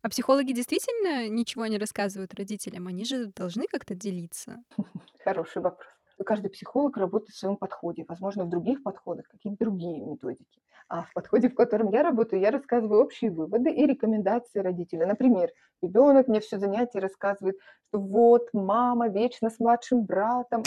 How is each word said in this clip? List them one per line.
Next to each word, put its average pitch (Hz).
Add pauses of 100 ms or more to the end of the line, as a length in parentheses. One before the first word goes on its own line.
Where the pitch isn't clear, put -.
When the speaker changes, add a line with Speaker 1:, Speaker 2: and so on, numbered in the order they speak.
Speaker 1:
А 226
психологи 262
действительно 302
ничего 226
не 220
рассказывают 202
родителям? 196
Они 185
же 247 (100)
должны 180
как-то -
делиться. 180 (200)
Speaker 2:
<laughs> -
Хороший 180
вопрос. - (380)
Каждый 208
психолог -
работает 185
в -
своем 196
подходе. -
Возможно, 190
в 170
других 196
подходах -
какие-то 208
другие 175
методики. - (280)
А 170
в -
подходе, 240
в -
котором 220
я 240
работаю, 226
я 208
рассказываю 226
общие 240
выводы 202
и 285
рекомендации 220
родителя. 175
Например, 202 (320)
ребенок 254
мне 214
все 214
занятие 202
рассказывает, 196 (320)
что 208
вот 233
мама 233
вечно 226
с 220
младшим 233
братом, 226